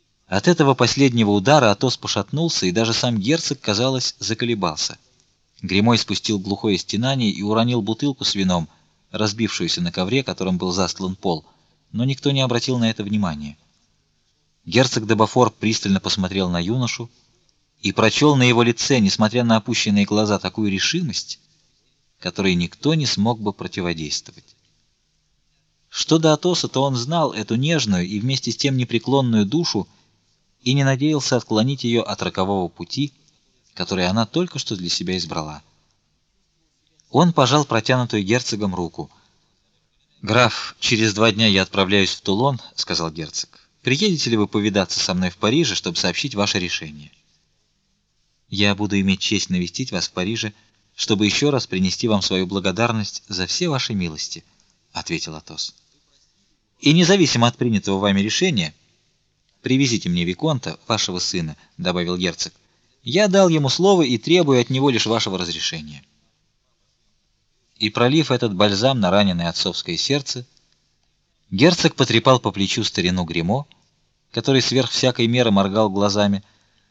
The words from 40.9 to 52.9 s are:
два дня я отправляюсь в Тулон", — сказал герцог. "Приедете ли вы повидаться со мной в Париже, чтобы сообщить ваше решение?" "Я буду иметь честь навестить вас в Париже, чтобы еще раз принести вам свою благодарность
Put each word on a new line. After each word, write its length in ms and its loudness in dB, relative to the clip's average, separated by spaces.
два 180 4
дня 160 2
я 140 4
отправляюсь 520 0
в 60 -14
Тулон", — 400 0
сказал 340 -6
герцог. 580 -12
"Приедете 480 0
ли 60 2
вы 100 2
повидаться 540 -2
со 140 -2
мной 160 0
в 80 -18
Париже, 360 0
чтобы 220 -6
сообщить 400 -4
ваше 240 0
решение?" 500 -8
"Я 280 0
буду 240 0
иметь 200 0
честь 300 -2
навестить 400 -4
вас 160 -4
в 60 -14
Париже, 400 -4
чтобы 300 0
еще 260 2
раз 160 -2
принести 400 -2
вам 140 2
свою 260 -2
благодарность 800 -4